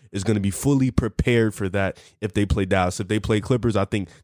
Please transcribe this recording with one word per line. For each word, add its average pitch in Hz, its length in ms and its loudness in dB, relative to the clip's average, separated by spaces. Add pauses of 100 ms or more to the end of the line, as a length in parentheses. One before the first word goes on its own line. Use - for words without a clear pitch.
(120)
is 98 140 -6
gonna 104 160 2
be 98 100 0
fully 131 400 0
prepared 113 640 2
for 98 140 -4
that 98 280 -2 (220)
if 107 140 -6
they 104 120 2
play 101 200 0
Dallas. 92 340 0
If 98 100 -8
they 107 100 0
play 107 220 0
Clippers, 113 360 0
I 98 80 0
think 101 240 -4 (140)